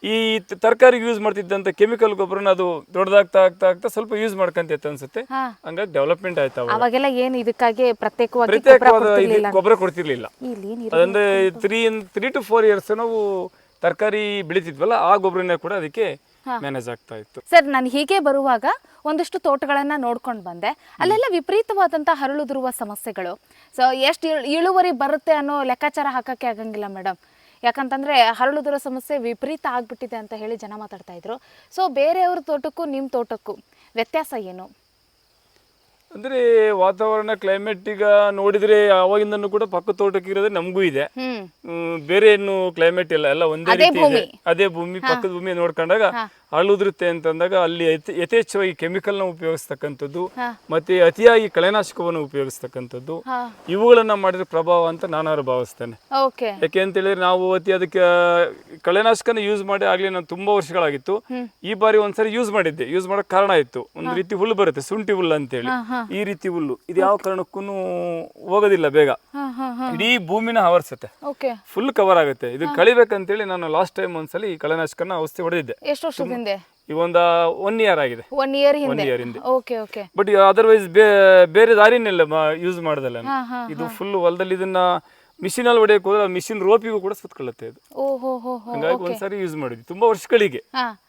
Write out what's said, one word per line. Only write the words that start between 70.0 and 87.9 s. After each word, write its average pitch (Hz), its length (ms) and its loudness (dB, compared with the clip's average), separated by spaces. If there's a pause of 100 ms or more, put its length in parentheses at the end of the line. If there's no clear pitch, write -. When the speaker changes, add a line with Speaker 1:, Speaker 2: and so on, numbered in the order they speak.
Speaker 1:
ಭೂಮಿನ 220 400 -4
ಆವರಿಸುತ್ತೆ. 170 500 2 (180)
Speaker 2:
ಓಕೆ. 254 420 -8
Speaker 1:
ಫುಲ್ 254 260 -4
ಕವರ್ 190 240 4
ಆಗುತ್ತೆ. 135 360 0
ಇದು 143 120 -4
Speaker 2:
ಹಾ. 285 100 -4
Speaker 1:
ಕಳಿಬೇಕಂತೇಳಿ 214 680 2
ನಾನು 180 240 -6
ಲಾಸ್ಟ್ 165 280 -2
ಟೈಮ್ 185 200 -6
ಒಂದ್ಸಲಿ 175 380 -8
ಈ 160 40 -10
ಕಳೆನಾಶಕನ 165 540 -4
ಔಷಧಿ 165 320 -6
ಹೊಡೆದಿದ್ದೆ. 165 400 -4
Speaker 2:
ಎಷ್ಟು 294 240 -6
ವರ್ಷದ 285 180 -8
ಹಿಂದೆ? 220 420 -6 (220)
Speaker 1:
ಈ 151 40 -8
ಒಂದ 170 220 0 (300)
ಒನ್ 196 360 -2
ಇಯರ್ 190 180 2
ಆಗಿದೆ. 120 320 -4
Speaker 2:
ಒನ್ 269 240 -2
ಇಯರ್ 285 220 4
Speaker 1:
ಒನ್ 285 80 -4
Speaker 2:
ಹಿಂದೆ? 262 180 -2
Speaker 1:
ಇಯರ್ 247 180 -2
ಹಿಂದೆ. 120 180 -10
Speaker 2:
ಓಕೆ, 254 380 -2
ಓಕೆ. 208 400 -12
Speaker 1:
But 196 120 0
otherwise 202 580 6
ಬೇ-, 190 580 8
ಬೇರೆ 214 300 6
ದಾರಿನೇ 220 340 6
ಇಲ್ಲ 175 140 4
ಮ-, 156 340 0
ಯೂಸ್ 175 220 -4
ಮಾಡ್ದಲ್ಲ. 135 420 -4
Speaker 2:
ಹಾ, 269 220 -6
ಹಾ, 240 260 -10
Speaker 1:
ಇದು 151 140 -10
Speaker 2:
ಹಾ. - 60 -8
Speaker 1:
ಫುಲ್ 202 260 -6
ಹೊಲದಲ್ಲಿ 180 400 0
ಇದನ್ನ 185 220 -4 (640)
ಮಿಷಿನ್ 240 240 -4
ಅಲ್ಲಿ 240 120 6
ಹೊಡೆಯಕ್ಕೆ 208 300 4
ಹೋದ್ರೆ 208 140 2
ಆ 196 40 2
ಮಿಷಿನ್ 185 340 -6
ರೋಪಿಗೂ 214 380 2
ಕೂಡ 190 140 -6
ಸುತ್ಕೊಳ್ಳುತ್ತೆ - 520 -14
ಇದು. - 300 -20